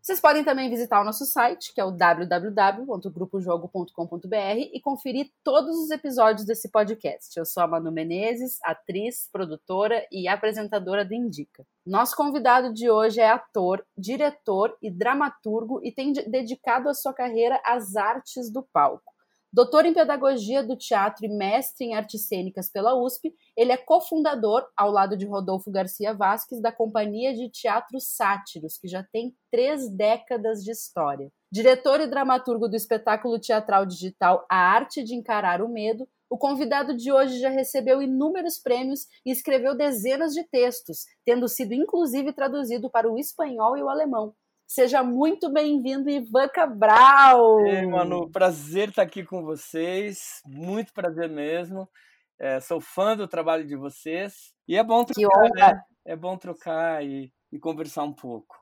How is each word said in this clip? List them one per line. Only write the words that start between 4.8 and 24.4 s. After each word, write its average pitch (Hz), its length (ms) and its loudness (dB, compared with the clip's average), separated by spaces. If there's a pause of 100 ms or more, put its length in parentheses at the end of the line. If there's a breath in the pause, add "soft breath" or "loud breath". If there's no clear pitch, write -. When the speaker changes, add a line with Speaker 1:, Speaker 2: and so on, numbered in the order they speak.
Speaker 1:
conferir 269 460 -6 (160)
todos 302 340 2
os 311 140 -4
episódios 240 560 2
desse 220 240 -6
podcast. 208 640 -2
Eu 165 80 -6
sou 175 200 -2
a - 20 0
Manu 165 240 -4
Menezes, 196 720 -6
atriz, 196 720 -6
produtora 190 800 -4
e 180 160 -6
apresentadora 208 760 -2
do 185 80 -10
Indica. 185 540 -10 (180)
Nosso 202 300 0
convidado 254 580 2
de 226 160 -2
hoje 220 320 4
é 220 80 6
ator, 196 560 0 (140)
diretor 226 800 -2
e 214 120 -10
dramaturgo 226 920 -4
e 240 80 -8
tem 269 220 -4
de-, 277 180 -2
dedicado 254 580 -2
a 277 60 -2
sua 269 180 -6
carreira 247 520 0
às 220 320 -2
artes 220 540 -4
do 254 120 -8
palco. - 520 -2 (380)
Doutor 247 340 6
em 330 80 2
Pedagogia 269 680 0
do 247 140 -4
Teatro 208 480 -2
e - 60 -6
mestre 208 560 -2
em 226 80 -6
Artes 214 340 -8
Cênicas 185 420 -6
pela 220 240 0
usp, 254 380 -4 (240 soft breath)
ele 247 160 4
é 254 40 4
cofundador, 285 920 0 (100)